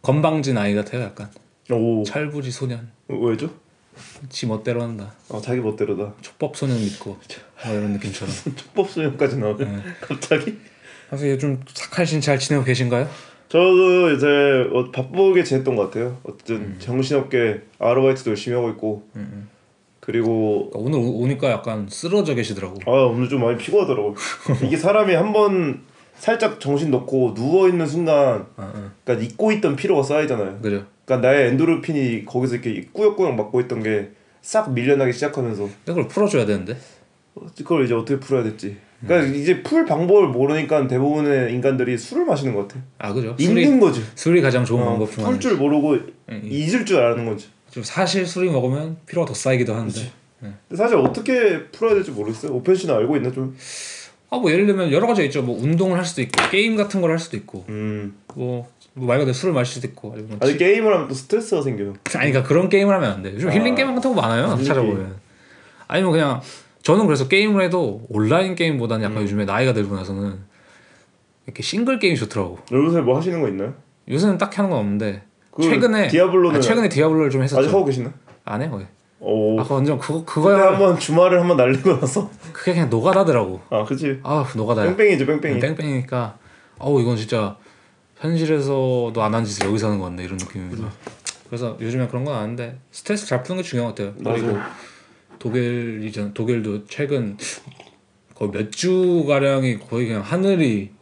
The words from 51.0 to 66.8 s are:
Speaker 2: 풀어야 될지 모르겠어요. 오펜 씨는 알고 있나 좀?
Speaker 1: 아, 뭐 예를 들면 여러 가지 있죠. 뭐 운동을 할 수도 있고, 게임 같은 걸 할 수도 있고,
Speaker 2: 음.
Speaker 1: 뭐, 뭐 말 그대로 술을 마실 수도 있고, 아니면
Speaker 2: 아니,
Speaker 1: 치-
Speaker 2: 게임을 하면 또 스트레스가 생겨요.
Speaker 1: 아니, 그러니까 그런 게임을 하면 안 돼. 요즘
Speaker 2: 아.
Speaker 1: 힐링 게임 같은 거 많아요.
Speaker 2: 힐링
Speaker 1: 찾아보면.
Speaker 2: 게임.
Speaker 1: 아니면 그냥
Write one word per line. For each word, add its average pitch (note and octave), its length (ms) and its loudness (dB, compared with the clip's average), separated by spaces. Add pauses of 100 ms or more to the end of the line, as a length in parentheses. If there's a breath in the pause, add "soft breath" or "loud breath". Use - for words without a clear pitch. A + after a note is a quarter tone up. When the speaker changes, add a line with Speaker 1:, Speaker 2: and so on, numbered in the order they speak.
Speaker 2:
풀어야 A3 240 0
될지 F#3+ 160 0
모르겠어요. A2+ 420 -6
오펜 B2+ 240 2
씨는 F3 200 0
알고 A#2+ 200 2
있나 B2+ 160 -2
좀? C3 240 -6 (760 loud breath)
Speaker 1:
아, B3 80 -4
뭐 G#3 140 2
예를 F#3+ 140 4
들면 F#3+ 260 2
여러 F3 140 4
가지 G#3 200 2
있죠. C#3 160 -2
뭐 B2 180 -2
운동을 E3+ 380 2
할 F#3 60 -2
수도 E3+ 180 -6
있고, - 280 -2
게임 A3 260 2
같은 G3+ 240 0
걸 E3+ 120 2
할 E3 60 0
수도 E3 180 -8
있고, F#2+ 320 -12
Speaker 2:
음. G#2+ 460 -6 (200)
Speaker 1:
뭐, B2 320 -6 (280)
뭐 C3 120 -8
말 B2 120 4
그대로 C3+ 160 2
술을 F3+ 200 -2
마실 B2 200 0
수도 B2+ 140 -8
있고, G#2+ 260 -14
아니면 A2 260 -12
Speaker 2:
아니, C3+ 120 4
Speaker 1:
치- - 60 -2
Speaker 2:
게임을 G#3+ 340 4
하면 D#3 160 2
또 C3+ 60 -6
스트레스가 G#3 480 -2
생겨요. G#2+ 260 -4 (280)
Speaker 1:
아니, D3 140 2
그러니까 C3 120 4
그런 D#3+ 280 4
게임을 G3+ 240 6
하면 D3+ 160 2
안 G2 120 -4
돼. F#2+ 120 -6
요즘 C#3 140 -2
Speaker 2:
아. D3+ 40 0
Speaker 1:
힐링 A#3 220 4
게임 C4 200 0
같은 B3+ 200 0
거 F#3 80 2
많아요. A#2+ 320 2
Speaker 2:
힐링 C3 100 0
Speaker 1:
찾아보면. B2+ 320 2
Speaker 2:
게임. F#2+ 120 -6 (800 soft breath)
Speaker 1:
아니면 F#3 240 0
그냥 D3 280 2 (420 loud breath)